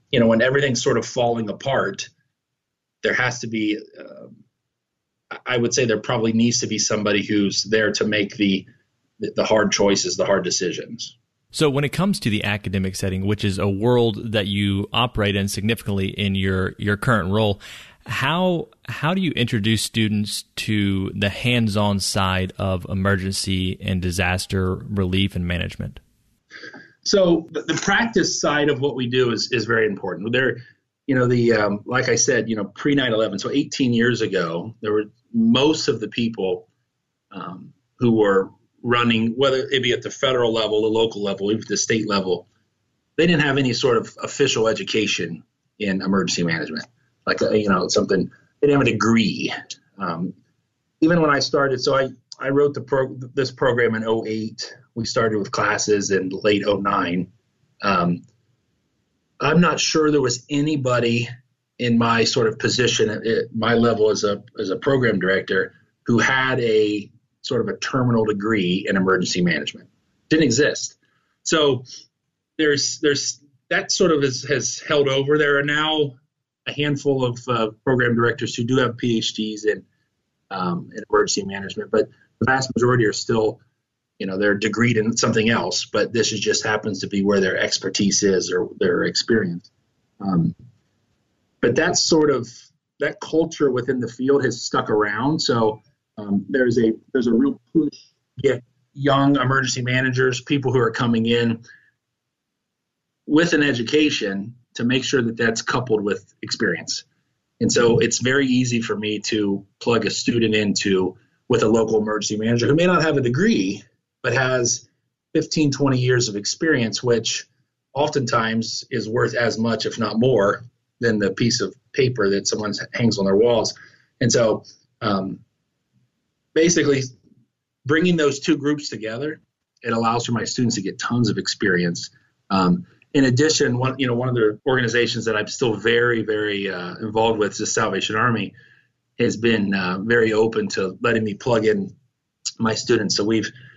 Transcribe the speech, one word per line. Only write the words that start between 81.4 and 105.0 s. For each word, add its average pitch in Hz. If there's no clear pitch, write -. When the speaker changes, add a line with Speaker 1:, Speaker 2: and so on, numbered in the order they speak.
Speaker 1:
management, 98
but 107
the -
vast 131
majority 123
are 101
still, 110
you 101
know, 95
they're 101
degreed 110
in 107
something 113
else, 95
but 104
this 110
is 101
just 104
happens 107
to 95
be 98
where 101
their 92
expertise -
is 92
or 90
their 87
experience. 90
Um, 90
but 120
that's 165
sort 156
of, 120
that 151
culture 160
within 123
the 113
field 135
has 120
stuck -
around. 107
So, 113
um, 101
there's 123
a, 113
there's 123
a 117
real 131
push 151
to 127
get 127
young 139
emergency 127
managers, 127
people 131
who 131
are 117
coming 117
in 117
with 165
an 147
education, 120
to -
make 127